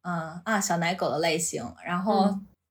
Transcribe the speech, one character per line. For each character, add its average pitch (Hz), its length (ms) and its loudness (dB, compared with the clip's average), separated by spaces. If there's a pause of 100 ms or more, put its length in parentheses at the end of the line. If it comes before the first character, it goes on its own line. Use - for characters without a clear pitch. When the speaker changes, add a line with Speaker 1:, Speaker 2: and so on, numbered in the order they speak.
Speaker 1:
嗯， 165 420 -6
啊， 214 160 2
小 180 180 0
奶 170 180 2
狗 180 120 0
的 139 120 0
类 165 180 2
型。 151 340 -4 (120)
然 180 180 -2
后 202 220 4
Speaker 2:
嗯。 196 220 0 (240)